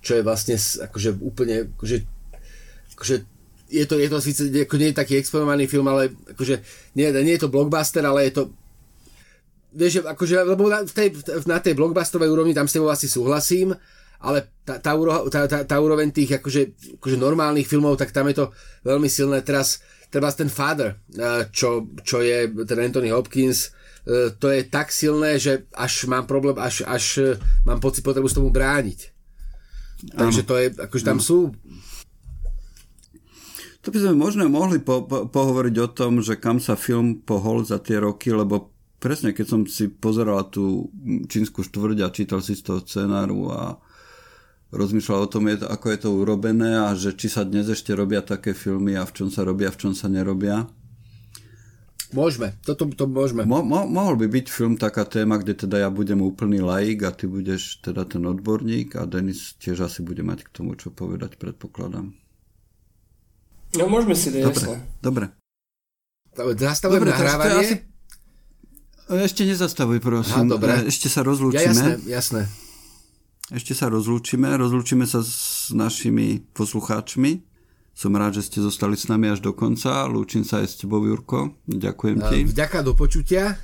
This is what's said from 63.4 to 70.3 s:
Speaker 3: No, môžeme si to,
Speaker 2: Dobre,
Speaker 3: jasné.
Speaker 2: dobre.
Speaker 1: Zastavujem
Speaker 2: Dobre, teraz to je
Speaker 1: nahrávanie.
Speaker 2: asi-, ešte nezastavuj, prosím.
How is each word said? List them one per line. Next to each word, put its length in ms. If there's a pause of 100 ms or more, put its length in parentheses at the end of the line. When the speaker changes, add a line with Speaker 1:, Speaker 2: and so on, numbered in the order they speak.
Speaker 3:
No, 160
môžeme 280
si 140
to, 160
Speaker 2:
Dobre, 80
Speaker 3:
jasné. 220 (240)
Speaker 2:
dobre. 260 (1300)
Speaker 1:
Zastavujem 420
Speaker 2:
Dobre, 120
teraz 180
to 80
je 20
Speaker 1:
nahrávanie. 200
Speaker 2:
asi-, 180 (1400)
ešte 240
nezastavuj, 560
prosím. 360